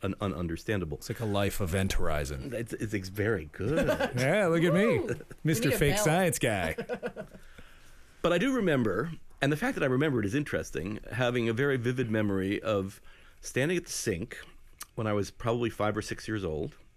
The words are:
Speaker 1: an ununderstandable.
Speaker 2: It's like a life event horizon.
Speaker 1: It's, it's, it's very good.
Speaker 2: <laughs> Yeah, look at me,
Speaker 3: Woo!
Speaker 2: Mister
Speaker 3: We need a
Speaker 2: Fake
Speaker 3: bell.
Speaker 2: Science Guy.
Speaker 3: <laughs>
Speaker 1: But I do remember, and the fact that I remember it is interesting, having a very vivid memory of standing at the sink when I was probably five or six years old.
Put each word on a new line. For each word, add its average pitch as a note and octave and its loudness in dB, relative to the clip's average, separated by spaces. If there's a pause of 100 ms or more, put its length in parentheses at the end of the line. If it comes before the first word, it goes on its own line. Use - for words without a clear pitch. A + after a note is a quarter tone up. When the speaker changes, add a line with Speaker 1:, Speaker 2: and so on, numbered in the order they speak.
Speaker 1:
an F#2 -2
ununderstandable. E2+ -2
Speaker 2:
It's - -14
like A2+ -6
a A#2 -4
life G2+ 0
event F#2+ 2
horizon. D2 2
Speaker 1:
It's, A2+ -6
it's, G#2+ -4
it's F#2+ -2
very G2 0
good. F#2+ 0
Speaker 2:
<laughs> C4+ 0
Yeah, F3 4
look E3 4
at F3 4
me, A3 4
Speaker 3:
Woo! - -2 (260)
Speaker 2:
Mister E3 2
Speaker 3:
We - -
need A#3+ 2
a - -2
Speaker 2:
Fake C#3+ 4
Speaker 3:
bell. - 4
Speaker 2:
Science E3 4
Guy. F#2+ 0
Speaker 3:
<laughs> - -6 (1400)
Speaker 1:
But E3+ 4
I F3 4
do C4 2
remember, C#3+ 2 (300)
and C#3 2
the D3+ 0
fact B3 -2
that F#3 -2
I - 2
remember C3 2
it G2+ 0
is G2+ -2
interesting, G2 -4 (140)
having B2 0
a A#2 2
very C#3 2
vivid B2 -2
memory G2+ 2
of G2+ -2 (420)
standing D#3 0
at E3+ -2
the - -12
sink G2 -4 (560)
when A2 -2
I G#2 2
was G2+ 0
probably A#2+ 0
five G#2+ 0
or G#2+ -2
six - -8
years G#2+ -4
old. E2 -4 (220)